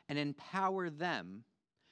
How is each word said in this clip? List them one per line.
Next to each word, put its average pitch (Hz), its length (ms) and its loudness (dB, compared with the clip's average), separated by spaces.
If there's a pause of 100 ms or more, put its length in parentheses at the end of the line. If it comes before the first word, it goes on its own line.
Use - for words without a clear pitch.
and 147 120 0
empower 185 680 0
them 131 540 -2 (500)